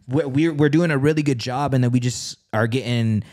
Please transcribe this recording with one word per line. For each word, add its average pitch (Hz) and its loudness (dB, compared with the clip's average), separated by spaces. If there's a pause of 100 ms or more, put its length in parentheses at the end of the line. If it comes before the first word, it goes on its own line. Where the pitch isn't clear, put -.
we're, 143 0
we're, 151 0
we're 147 4
doing 160 2
a 143 0
really 151 2
good 139 0
job," 131 -4
and 127 2
then 123 0
we 127 2
just - -6 (140)
are 110 2
getting, 113 -2 (100)